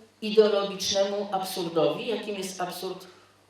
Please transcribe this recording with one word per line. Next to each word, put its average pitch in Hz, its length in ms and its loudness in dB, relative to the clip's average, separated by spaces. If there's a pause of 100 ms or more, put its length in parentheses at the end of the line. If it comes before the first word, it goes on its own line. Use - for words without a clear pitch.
(220)
ideologicznemu 202 1080 2
absurdowi, 170 760 0
jakim 208 280 -4
jest 190 260 -6
absurd 180 460 -8 (420)